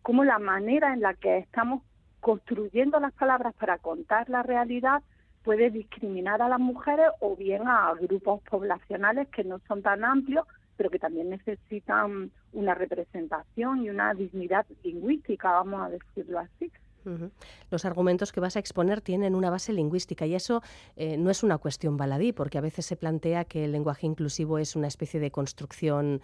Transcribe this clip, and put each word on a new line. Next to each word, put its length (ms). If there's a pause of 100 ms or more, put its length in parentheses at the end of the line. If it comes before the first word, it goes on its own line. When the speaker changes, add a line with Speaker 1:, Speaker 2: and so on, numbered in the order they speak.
Speaker 1:
cómo 200
la 160
manera 540
en 80
la 140
que 240
estamos 440 (360)
construyendo 800
las 140
palabras 420
para 240
contar 500
la 140
realidad 580 (440)
puede 260
discriminar 720
a 60
las 100
mujeres 480 (140)
o 160
bien 320
a 320
grupos 500
poblacionales 760
que 160
no 240
son 120
tan 240
amplios, 400 (320)
pero 140
que 80
también 320
necesitan 1000 (200)
una 220
representación 1080
y 60
una 220
dignidad 540 (160)
lingüística, 720
vamos 300
a 80
decirlo 500
así. 320 (320)
Speaker 2:
Ujú. 260 (400)
Los 140
argumentos 480
que 80
vas 160
a 20
exponer 440
tienen 340
una 140
base 220
lingüística 540
y 80
eso, 280 (340)
eh, 200
no 140
es 140
una 140
cuestión 380
baladí, 360
porque 260
a 40
veces 240
se 100
plantea 480
que 220
el 40
lenguaje 380
inclusivo 500
es 160
una 140
especie 320
de 100
construcción 920